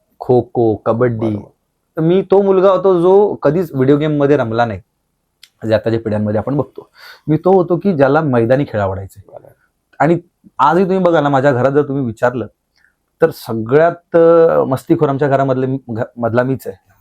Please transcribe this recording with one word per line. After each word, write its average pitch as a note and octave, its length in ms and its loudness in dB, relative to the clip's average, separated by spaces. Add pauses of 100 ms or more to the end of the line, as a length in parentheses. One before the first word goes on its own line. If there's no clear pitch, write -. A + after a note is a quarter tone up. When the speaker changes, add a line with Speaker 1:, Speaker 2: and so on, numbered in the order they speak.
(200)
Speaker 1:
खो-खो, A#2+ 540 0
कबड्डी. A2+ 560 -2
Speaker 2:
बरोबर. G2+ 180 -8 (480)
Speaker 1:
तर D#3+ 40 -4
मी F3 220 2
तो F#3+ 200 2
मुलगा G3 280 2
होतो F#3 300 2
जो G3 340 2
कधीच E3 400 -2
व्हिडिओ C#3 220 2
गेममध्ये D3 400 0
रमला A#2 280 -2
नाही, G2+ 160 -6 (880)
जे A2 60 2
आता A2 160 -2
ज्या A2+ 100 0
पिढ्यांमध्ये G#2+ 380 -4
आपण C3 180 -4
बघतो. - 340 -8 (380)
मी D3+ 80 0
तो F3+ 160 0
होतो F3 240 2
की F#3 200 -2
ज्याला C#3 240 2
मैदानी B2+ 440 0
खेळ G#2+ 160 -6
आवडायचे. F#2+ 480 -8
Speaker 2:
बरोबर. - 200 -20 (500)
Speaker 1:
आणि E3 200 0 (400)
आजही D#3+ 260 2
तुम्ही F#3 140 -2
बघा E3+ 220 2
ना, C#3+ 80 0
माझ्या C#3+ 240 2
घरात B2 200 0
जर D3 100 2
तुम्ही C#3 220 -6
विचारलं A#2+ 420 -2 (760)
तर D#3+ 80 4
सगळ्यात, C#3 840 -2
अ, E3 480 4
मस्तीखोर C3+ 440 -2
आमच्या C#3 200 -2
घरामधले C3 380 0
मी-, C3 280 -8
घ-, A2+ 220 -8
मधला A#2+ 260 0
मीच C3 240 -6
आहे. - 220 -16 (120)